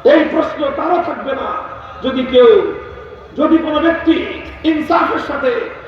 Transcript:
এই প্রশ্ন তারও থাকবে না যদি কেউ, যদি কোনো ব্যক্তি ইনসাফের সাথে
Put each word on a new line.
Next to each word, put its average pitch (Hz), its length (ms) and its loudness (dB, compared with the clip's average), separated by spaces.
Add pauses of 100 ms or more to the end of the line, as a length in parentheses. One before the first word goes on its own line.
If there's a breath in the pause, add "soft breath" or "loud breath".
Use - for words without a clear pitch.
এই 302 280 6
প্রশ্ন 302 340 -2 (120)
তারও 349 260 0
থাকবে 277 280 -6
না - 200 -6 (520)
যদি 262 200 -2
কেউ, 240 500 6 (640)
যদি 320 200 4
কোনো 302 220 0
ব্যক্তি 320 600 0 (220)
ইনসাফের 330 560 0
সাথে 262 500 -4 (180)